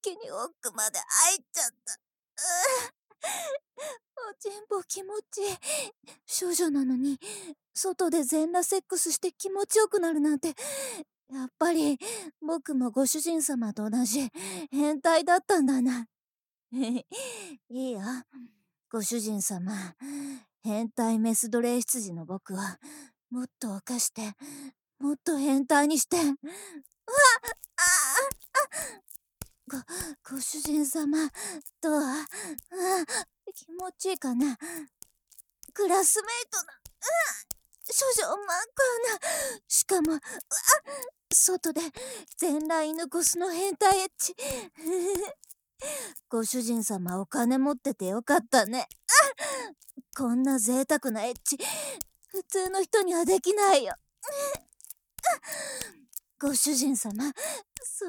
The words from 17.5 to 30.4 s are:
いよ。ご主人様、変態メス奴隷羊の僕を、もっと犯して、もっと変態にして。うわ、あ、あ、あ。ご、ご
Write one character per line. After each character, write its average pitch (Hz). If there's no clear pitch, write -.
い 254
よ。 208
ご 226
主 233
人 208
様、 190
変 214
態 226
メ 226
ス 233
奴 233
隷 240
羊 214
の 165
僕 190
を、 -
も 247
っ 254
と 214
犯 240
し -
て、 214
も 285
っ 294
と 320
変 269
態 294
に 302
し -
て。 349
う 339
わ、 285
あ、 320
あ、 -
あ。 554
ご、 269
ご 269